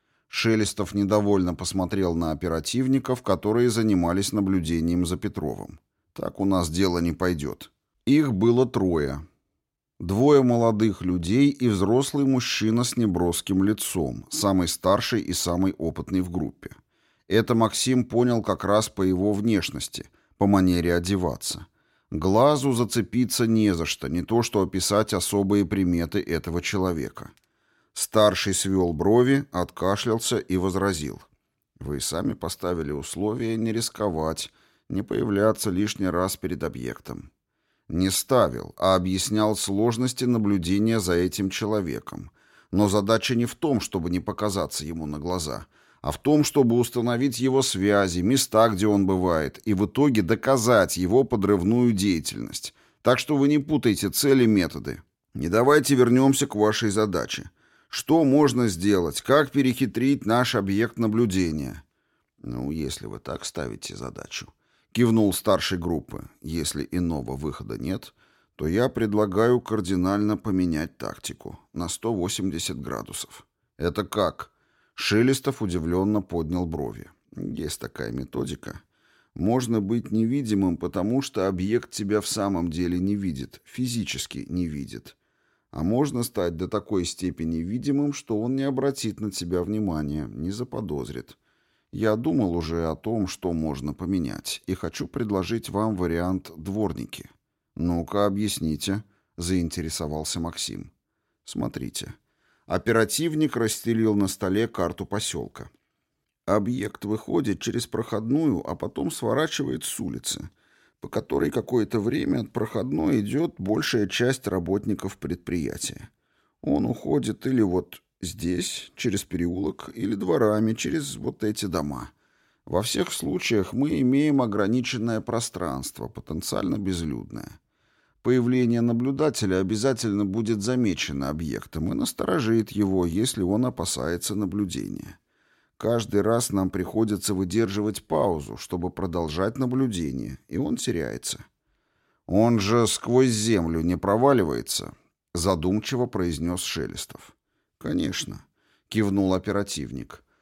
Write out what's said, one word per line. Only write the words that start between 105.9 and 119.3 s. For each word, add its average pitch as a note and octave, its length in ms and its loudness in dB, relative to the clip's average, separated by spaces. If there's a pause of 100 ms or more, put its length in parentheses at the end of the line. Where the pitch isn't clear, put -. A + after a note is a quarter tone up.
Объект G#2 580 -2
выходит G#2+ 560 -2
через A#2 260 -4
проходную, A#2 840 -2
а F2+ 60 -6
потом - 360 -6
сворачивает C3+ 760 -4
с - 160 -8
улицы, - 480 -8 (520)
по - 80 -12
которой C#3+ 420 -2
какое-то A2+ 500 -2
время B2 400 -2
от - 120 -10
проходной C3+ 680 -2
идёт C3+ 380 -2
большая G#2+ 480 0
часть B2 400 -2
работников F#2+ 720 -2
предприятия. - 880 -6 (540)
Он - 240 0
уходит - 600 -2
или C3 140 2
вот F2+ 400 0 (220)
здесь, - 720 -6
через G2 280 -2
переулок, F2 720 -4